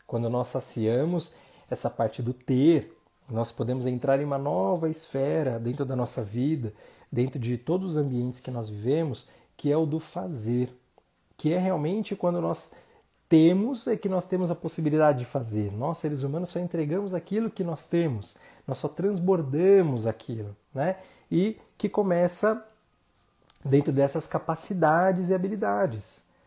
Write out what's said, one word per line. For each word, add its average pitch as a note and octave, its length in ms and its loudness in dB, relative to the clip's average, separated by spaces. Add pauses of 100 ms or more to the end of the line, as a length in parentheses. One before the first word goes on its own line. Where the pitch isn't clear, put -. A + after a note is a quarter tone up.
Quando A#2 240 -2
nós B2 200 -2
saciamos C3+ 840 -2 (340)
essa B2 220 -2
parte - 320 -2
do A#2+ 100 -2
ter, C3+ 640 2 (320)
nós A2+ 240 -2
podemos B2+ 360 -2
entrar C3 320 0
em D3 40 -2
uma C#3+ 140 -2
nova E3 500 0
esfera C#3+ 680 -2
dentro A#2+ 260 -4
da C3 120 -4
nossa A#2+ 280 -2
vida, A#2+ 480 -2 (400)
dentro C3 280 -2
de A#2+ 180 -2
todos F#3 320 -2
os D#3 80 -2
ambientes B2 420 -2
que - 120 -12
nós A#2 180 -6
vivemos, B2 580 -2 (280)
que C#3+ 160 0
é C#3+ 40 4
o D#3+ 120 2
do D#3 120 -2
fazer, B2 720 -4 (640)
que D#3 160 0
é F3 60 2
realmente F#3 580 -2
quando F3 240 0
nós E3 320 -4 (560)
temos, F#3+ 600 6
é A3+ 100 2
que - 100 -2
nós F#3 200 0
temos F3+ 240 0
a E3+ 40 -2
possibilidade D3+ 640 2
de B2 80 -4
fazer. G#2+ 460 -2
Nós, C3 260 -4
seres D3 240 -4
humanos, D3+ 280 -4
só F3 100 -4
entregamos F3+ 560 -2
aquilo G#3 340 -2
que - 140 -4
nós E3+ 240 -6
temos, D3+ 500 -2 (300)
nós C3 100 -4
só - 100 -4
transbordamos E3+ 1200 2
aquilo, A2 500 -6 (160)
né? E3 280 -2 (320)
E G3 280 0 (200)
que - 100 -2
começa G3 720 2 (1040)
dentro C#3+ 260 4
dessas C#3 360 2
capacidades F3 1040 2
e F#3+ 40 4
habilidades, G3 880 -2 (260)